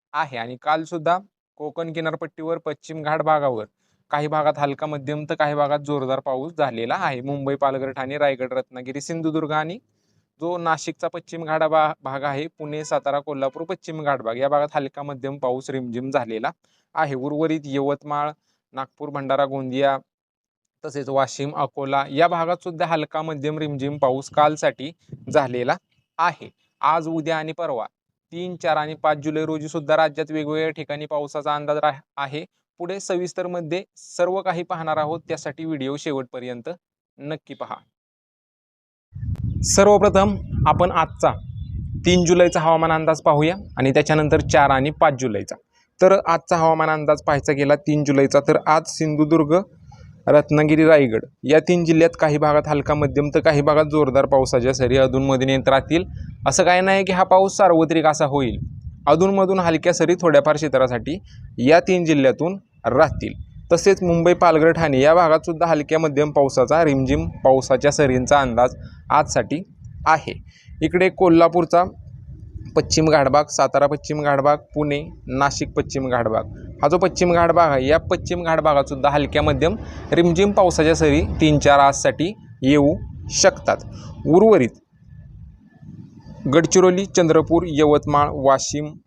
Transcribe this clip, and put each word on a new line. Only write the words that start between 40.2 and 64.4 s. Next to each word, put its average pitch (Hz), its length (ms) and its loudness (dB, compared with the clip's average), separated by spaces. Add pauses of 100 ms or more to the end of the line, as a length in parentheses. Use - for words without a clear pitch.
आपण 165 240 0
आजचा 160 400 -2 (720)
तीन 175 200 4
जुलैचा 175 340 4
हवामान 160 320 2
अंदाज 160 300 0
पाहूया 156 340 2 (220)
आणि 131 140 2
त्याच्यानंतर 151 480 2
चार 147 300 4
आणि 135 200 0
पाच 151 300 2
जुलैचा. 104 360 -6 (460)
तर 190 160 6 (100)
आजचा 165 300 0
हवामान 160 320 2
अंदाज 151 320 0
पाहायचा 147 320 0
गेला 143 220 2
तीन 147 280 0
जुलैचा, 139 360 4
तर 151 180 4 (100)
आज 156 180 4
सिंधुदुर्ग, 156 760 0 (640)
रत्नागिरी, 151 580 4
रायगड 139 400 4 (180)
या 143 160 4
तीन 175 260 0
जिल्ह्यात 165 240 4 (100)
काही 151 180 2
भागात 147 300 2
हलका 147 260 -2
मध्यम 143 420 0
तर 165 40 2
काही 147 220 4
भागात 151 240 4
जोरदार 139 400 2
पावसाच्या 131 480 2
सरी 127 240 0
अधूनमधून 131 520 2
येत 135 200 0
राहतील. 135 340 2 (440)
असं 156 160 2
काही 180 180 4
नाही 190 220 2
की 185 80 -4
हा 185 120 0
पाऊस 185 340 4
सार्वत्रिक 165 480 4
असा 156 200 2
होईल. 131 320 -2 (500)
अधूनमधून 190 520 2
हलक्या 170 340 0
सरी 170 220 2
थोड्याफार 151 400 4
क्षेत्रासाठी 131 640 -2 (380)
या 143 220 6
तीन 180 260 2
जिल्ह्यातून 151 540 2 (260)
राहतील. 120 480 0 (400)
तसेच 190 300 2
मुंबई, 170 300 2
पालघर, 165 380 4